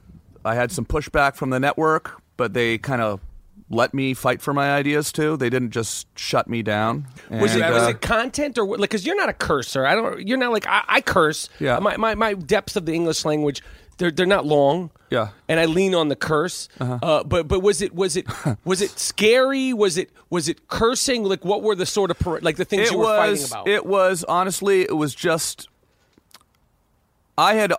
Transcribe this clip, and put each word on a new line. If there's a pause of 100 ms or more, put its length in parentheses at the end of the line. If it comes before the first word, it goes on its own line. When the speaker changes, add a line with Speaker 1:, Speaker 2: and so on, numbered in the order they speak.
(440)
Speaker 1:
I
had
some
pushback
from
the
network, (160)
but
they
kinda (500)
let
me
fight
for
my
ideas
too.
They
didn't
just (100)
shut
me
down. (240)
Speaker 2:
Was
it,
Speaker 1:
And,
Speaker 2:
was
Speaker 1:
uh,
Speaker 2:
it
content
or
what?
Like,
'cause
you're
not
a
cursor.
I
don't.
You're
not
like,
I,
I
curse. (120)
Speaker 1:
Yeah.
Speaker 2:
My,
my,
my
depths
of
the
English
language, (380)
they're,
they're
not
long. (220)
Speaker 1:
Yeah. (180)
Speaker 2:
And
I
lean
on
the
curse. (120)
Speaker 1:
Uh-huh.
Speaker 2:
Uh,
but,
but
was
it,
was
it, (200)
Speaker 1:
<laughs>
Speaker 2:
was
it
scary?
Was
it, (220)
was
it
cursing?
Like,
what
were
the
sort
of
par-,
like,
the
things
Speaker 1:
It
Speaker 2:
you
were
Speaker 1:
was,
Speaker 2:
fighting
about?
Speaker 1:
it
was,
honestly,
it
was
just, (1700)
I
had,